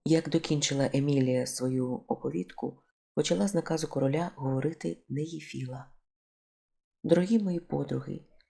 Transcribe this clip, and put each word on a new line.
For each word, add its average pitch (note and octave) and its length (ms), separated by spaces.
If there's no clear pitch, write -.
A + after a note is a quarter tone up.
Як D#3+ 240
докінчила C#3+ 640
Емілія C3 520
свою B2+ 640
оповідку, C#3 720
почала F3 320
з G3+ 60
наказу D#3+ 340
короля C#3+ 480
говорити C#3 600
Неїфіла. C#3 760
Дорогі F3+ 360
мої F#3 200
подруги, C#3+ 600